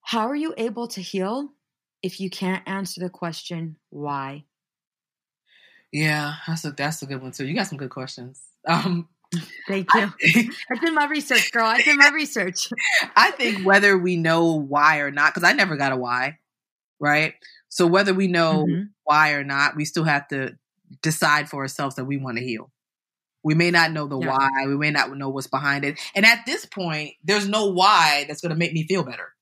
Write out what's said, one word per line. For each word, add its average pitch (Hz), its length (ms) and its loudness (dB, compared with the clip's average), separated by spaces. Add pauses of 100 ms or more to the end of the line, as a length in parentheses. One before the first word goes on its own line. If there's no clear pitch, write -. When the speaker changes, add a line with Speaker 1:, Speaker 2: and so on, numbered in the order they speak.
Speaker 1:
How 226 240 -2
are 285 80 -6
you 311 200 -4
able 233 320 -6
to 196 120 -10
heal 202 540 -6 (480)
if 185 180 -8
you 190 80 -6
can't 185 400 -6
answer 190 320 -8
the 180 100 -6
question, 165 640 -10 (140)
"Why?" 143 540 -8 (1500)
Speaker 2:
Yeah, 151 420 -2 (120)
that's 160 180 -6
a, 147 80 -6
that's 147 300 -4
a 135 40 -10
good 135 160 -8
one 127 100 -12
too. 135 140 -8
You 151 80 -4
got 196 120 -2
some 147 120 -10
good 135 120 -8
questions. 127 520 -14 (240)
Um, 170 420 0 (240)
Speaker 1:
<laughs> - 360 -10
Thank 196 220 -4
Speaker 2:
I 220 100 6
Speaker 1:
you. 202 120 -2 (200)
Speaker 2:
think 233 200 2 (180)
Speaker 1:
I 247 140 -2
did 330 100 0
my 294 120 2
research, 285 460 0
girl. 226 140 2
I 233 160 2
did 294 160 4
my 285 120 8
research. 220 580 -4 (240)
<laughs> - 240 0
Speaker 2:
I 233 160 6
think 226 340 -2
whether 196 320 6
we 180 180 0
know 165 380 2
why 147 440 2
or 143 120 -2
not, 147 240 2
'cause 175 100 -4
I 190 80 6
never 208 240 0
got 139 160 0
a 131 40 -2
why, 127 420 -4 (640)
right? 147 340 2 (340)
So - 180 2
whether 190 280 4
we 190 140 2
know 170 380 2
Speaker 1:
Mm-hmm. 175 160 0 (220)
Speaker 2:
why 151 280 4
or 139 120 -4
not, 139 320 0
we 151 80 -4
still 160 200 -2
have 143 240 0
to 135 300 -6 (440)
decide 151 480 2
for 139 120 -8
ourselves 135 340 -6
that 127 100 -8
we 139 120 -4
wanna 123 220 -6
heal. 120 320 -8 (720)
We 156 100 4
may 175 160 4
not 165 220 4
know 151 160 -6
the 135 100 -6
Speaker 1:
Yeah. 127 100 -4
Speaker 2:
why. 135 200 2 (180)
We 139 120 0
may 151 120 0
not 139 260 0
know 139 140 -6
what's 135 180 -8
behind 139 360 -2
it. 147 160 -6 (140)
And 196 120 4
at 226 200 4
this 320 200 -6
point, 156 480 -6 (100)
there's 196 240 0
no 214 180 0
why 175 640 4
that's 151 140 -10
gonna 160 140 -4
make 165 160 0
me 160 140 -2
feel 185 180 0
better. - 380 -14